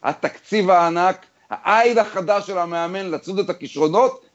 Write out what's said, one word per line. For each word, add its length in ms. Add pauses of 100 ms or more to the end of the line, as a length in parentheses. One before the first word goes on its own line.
התקציב 640
הענק, 560 (240)
העין 480
החדה 440
של 160
המאמן 540
לצוד 280
את 100
הכישרונות, 840